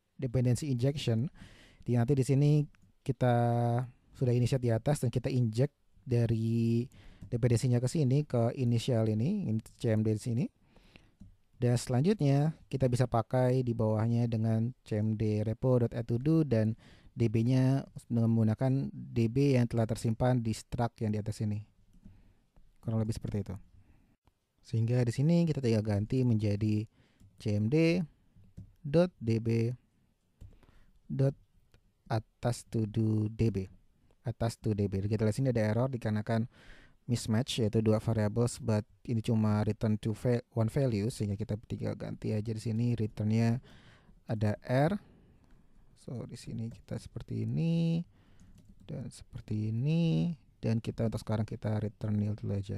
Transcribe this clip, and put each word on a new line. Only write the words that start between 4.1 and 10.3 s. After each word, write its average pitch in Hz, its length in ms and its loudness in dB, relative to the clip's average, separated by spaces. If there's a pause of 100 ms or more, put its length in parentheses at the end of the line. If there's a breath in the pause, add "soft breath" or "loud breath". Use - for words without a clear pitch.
sudah 123 160 2
initiate 123 320 2
di 113 80 4
atas 131 320 0
dan 117 80 -2
kita 127 160 -4
injek 123 400 0 (380)
dari 117 800 0 (400 loud breath)
dependensinya 120 500 2
ke 123 80 0
sini, 143 380 2
ke 120 320 0
initial 120 560 2
ini, 160 340 -2
in-, 110 160 -2 (160)
C 113 160 0
M 107 80 2
D 107 140 2
di 107 80 -6
sini. 123 200 0 (1120 soft breath)